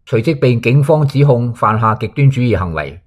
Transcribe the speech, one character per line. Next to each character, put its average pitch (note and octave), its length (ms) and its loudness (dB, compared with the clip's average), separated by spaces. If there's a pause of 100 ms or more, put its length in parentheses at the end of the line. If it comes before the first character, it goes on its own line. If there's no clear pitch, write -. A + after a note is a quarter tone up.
隨 A2+ 140 -2
即 A#2 140 -2
被 B2 260 0
警 C#3 240 2
方 D3+ 220 2
指 C#3 180 0
控 A#2+ 280 0
犯 A2 280 -2
下 A2 140 0
極 G#2+ 140 -6
端 C#3 220 2
主 B2 120 -2
義 A#2 140 0
行 F2+ 180 -6
為、 D2+ 320 -10